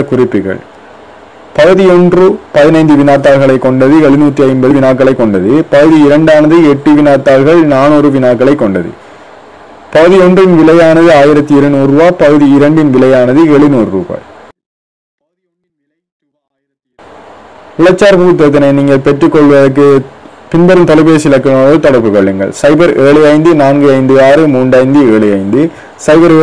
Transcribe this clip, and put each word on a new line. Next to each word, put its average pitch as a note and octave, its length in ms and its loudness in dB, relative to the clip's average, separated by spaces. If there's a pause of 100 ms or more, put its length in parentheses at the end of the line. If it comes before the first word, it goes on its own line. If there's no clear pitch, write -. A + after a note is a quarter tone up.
(120)
குறிப்புகள். G#2+ 500 -4 (960)
பகுதி F#3 260 0 (120)
ஒன்று F3+ 280 0 (300)
பதினைந்து D#3 380 2 (100)
வினாத்தாள்களை C#3 640 0
கொண்டது, C3 280 0 (120)
எழுநூத்தி C#3+ 420 0
ஐம்பது C3 300 0
வினாக்களை C3 420 0
கொண்டது. G2+ 320 -2 (220)
பகுதி D#3 220 2 (100)
இரண்டானது D3+ 500 2 (160)
எட்டு C#3 260 -2
வினாத்தாள்கள், C#3+ 600 0 (140)
நானூறு D3 420 0
வினாக்களை B2+ 380 0 (100)
கொண்டது. F2+ 260 -6 (1040)
பகுதி E3+ 300 2
ஒன்றின் F#3 340 2
விலையானது E3 500 2 (120)
ஆயிரத்தி D3 380 0
இருநூறு C#3 340 -2
ரூபா, D#3 120 2 (160)
பகுதி D3 240 2 (120)
இரண்டின் D3 360 0
விலையானது B2+ 480 0 (140)
எழுநூறு C#3 400 -2
ரூபாய். - 280 -8 (3500)
உழைச்சார்பு F#3 500 0
புத்தகத்தினை D3 480 0
நீங்கள் C#3 300 -2
பெற்றுக்கொள்வதற்கு C#3+ 800 0 (640)
பின்வரும் F3 380 2
தொலைபேசி D#3 400 0
இலக்கங்களோடு C3+ 480 0 (100)
தொடர்பு A#2+ 280 0
கொள்ளுங்கள். G2 460 -2
சைபர் D3+ 320 0 (140)
ஏழு D3 140 2 (120)
ஐந்து D#3 180 0 (120)
நான்கு C#3+ 340 0
ஐந்து C3 180 0 (140)
ஆறு D#3 240 0
மூன்று B2+ 300 0
ஐந்து C#3 180 0 (140)
ஏழு G#2+ 120 0 (120)
ஐந்து, G#2 220 -4 (440)
சைபர் E3 380 2